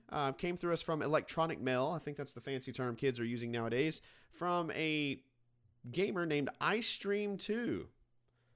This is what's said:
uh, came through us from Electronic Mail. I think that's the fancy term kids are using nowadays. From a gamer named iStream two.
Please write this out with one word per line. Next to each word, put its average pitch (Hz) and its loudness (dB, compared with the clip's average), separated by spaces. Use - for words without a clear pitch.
uh, 139 0
came 175 -2
through 175 0
us 160 0
from 156 0
Electronic 156 2
Mail. 131 2
I 156 -2
think 147 -6
that's 143 -8
the 120 -10
fancy 135 -4
term 123 -2
kids 127 2
are 117 0
using 117 -2
nowadays. 120 2
From 175 0
a 151 0
gamer 180 0
named 147 2
iStream 202 0
two. 208 -2